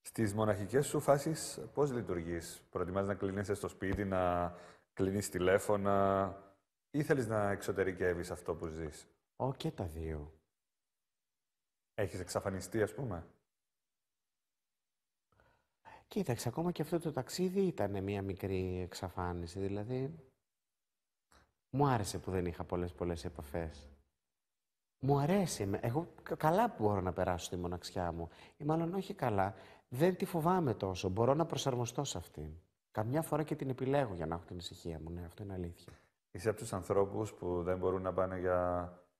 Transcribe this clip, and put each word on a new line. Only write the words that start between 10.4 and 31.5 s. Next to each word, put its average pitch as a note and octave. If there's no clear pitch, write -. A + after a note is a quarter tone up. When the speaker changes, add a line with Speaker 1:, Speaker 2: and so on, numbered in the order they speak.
Speaker 1:
Έχεις G2
εξαφανιστεί, F#2+
ας G2
πούμε; A2
Speaker 2:
Κοίταξε, -
ακόμα E3+
και E3+
αυτό E3
το E3
ταξίδι F3+
ήτανε G2+
μία G2
μικρή F#2
εξαφάνιση, F2
δηλαδή, A#2
μου C#3
άρεσε G#2+
που -
δεν F#2
είχα E2+
πολλές, F2
πολλές F2
επαφές. E2
Μου C#3
αρέσει, D#3+
με-, G2
εγώ C3+
κα-, -
καλά F#3+
που -
μπορώ G#2
να F2+
περάσω F2+
τη F#2+
μοναξιά F2
μου, E2
ή -
μάλλον E3
όχι G3
καλά, G2+
δεν E3+
τη G3
φοβάμαι E3+
τόσο, F#2+
μπορώ A#2
να D#3+
προσαρμοστώ C3